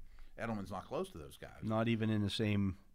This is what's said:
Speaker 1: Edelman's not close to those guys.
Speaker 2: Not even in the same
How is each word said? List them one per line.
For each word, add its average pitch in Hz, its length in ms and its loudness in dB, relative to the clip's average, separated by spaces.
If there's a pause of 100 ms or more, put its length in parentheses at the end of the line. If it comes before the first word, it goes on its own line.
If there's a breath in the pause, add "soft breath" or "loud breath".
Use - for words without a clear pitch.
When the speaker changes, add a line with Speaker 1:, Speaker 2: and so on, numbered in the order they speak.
(400)
Speaker 1:
Edelman's 104 320 -4
not 92 140 -4
close 175 260 -4
to 87 60 -10
those 71 180 -12
guys. - 260 -14
Speaker 2:
Not 110 240 2
even 110 240 4
in 107 120 4
the 101 80 2
same 101 460 2 (180)